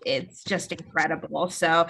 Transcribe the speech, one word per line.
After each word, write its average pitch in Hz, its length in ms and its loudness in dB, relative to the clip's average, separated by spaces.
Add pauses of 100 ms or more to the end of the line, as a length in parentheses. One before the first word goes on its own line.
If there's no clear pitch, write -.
it's - 400 -4
just - 280 -4
incredible. 160 800 -2
So, 165 380 4